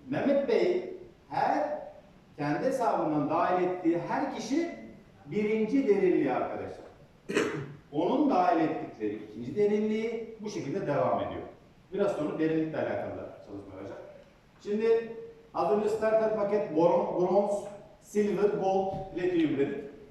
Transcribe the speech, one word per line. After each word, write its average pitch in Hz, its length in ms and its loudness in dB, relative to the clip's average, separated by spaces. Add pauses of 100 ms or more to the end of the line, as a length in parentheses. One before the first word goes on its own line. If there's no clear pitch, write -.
Mehmet - 380 2
Bey - 500 2 (320)
her - 500 0 (580)
kendi 147 280 -2
hesabından - 640 0
dahil 175 380 2
ettiği 170 320 0
her - 360 -2
kişi 285 400 -2 (500)
birinci 214 640 2
derinliği 175 460 4
arkadaşlar. - 520 -6 (1040)
Onun 185 380 2
dahil - 320 4
ettikleri 107 540 -2
ikinci 120 400 -10
derinliği 214 840 0
bu 214 80 -8
şekilde - 380 -4
devam - 320 2
ediyor. - 220 -6 (520)
Biraz 196 180 2
sonra 151 280 -4
derinlikle 160 380 0
alakalı - 400 -4
da - 280 -12
çalışma 101 360 -14
olacak. - 160 -12 (680)
Şimdi 226 520 2 (380)
az - 180 2
önce 214 180 2
starter 220 460 2
paket, 202 360 0
boron-, 170 500 4
bronz, 196 420 2 (380)
silver, 202 480 2
gold, 190 680 0
platinum 165 420 2
dedik. - 280 -2 (260)